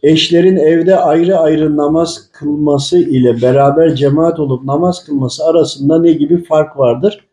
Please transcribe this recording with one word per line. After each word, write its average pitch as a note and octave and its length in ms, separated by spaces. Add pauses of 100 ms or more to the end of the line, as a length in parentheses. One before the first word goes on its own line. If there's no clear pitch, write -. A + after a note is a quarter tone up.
eşlerin E3+ 540
evde E3 420
ayrı E3 380
ayrı D#3 400
namaz D#3+ 560
kılması D3 680
ile B2 420
beraber C#3 540
cemaat D#3 440
olup C3+ 240
namaz E3 420
kılması C#3+ 400
arasında E3 560
ne E3+ 120
gibi D#3 300
fark D#3 340
vardır? C3+ 560